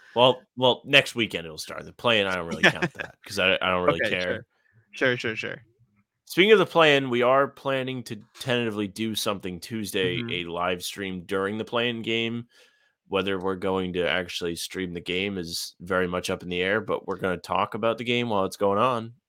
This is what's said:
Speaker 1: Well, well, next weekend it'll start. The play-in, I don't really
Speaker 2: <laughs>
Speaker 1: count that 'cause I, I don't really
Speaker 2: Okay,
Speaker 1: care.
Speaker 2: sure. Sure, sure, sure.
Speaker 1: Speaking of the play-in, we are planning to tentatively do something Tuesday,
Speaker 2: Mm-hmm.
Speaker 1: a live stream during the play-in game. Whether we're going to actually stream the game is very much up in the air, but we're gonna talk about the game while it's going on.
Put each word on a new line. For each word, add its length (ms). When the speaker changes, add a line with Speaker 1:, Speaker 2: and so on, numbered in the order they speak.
Speaker 1:
Well, 280
well, 300
next 300
weekend 320
it'll 100
start. 280
The 80
play-in, 340
I 80
don't 120
really 160
Speaker 2:
<laughs> 0
Speaker 1:
count 300
that 220
'cause 140
I, 200
I 120
don't 120
really 220
Speaker 2:
Okay, 60
Speaker 1:
care. 100
Speaker 2:
sure. 240
Sure, 260
sure, 180
sure. 260
Speaker 1:
Speaking 300
of 60
the 60
play-in, 440
we 120
are 280
planning 540
to 120
tentatively 480
do 260
something 460
Tuesday, 600
Speaker 2:
Mm-hmm. 120
Speaker 1:
a 200
live 320
stream 420
during 320
the 80
play-in 360
game. 460
Whether 320
we're 180
going 360
to 160
actually 460
stream 380
the 80
game 360
is 440
very 260
much 220
up 140
in 60
the 120
air, 200
but 260
we're 100
gonna 200
talk 380
about 220
the 80
game 240
while 160
it's 120
going 220
on. 340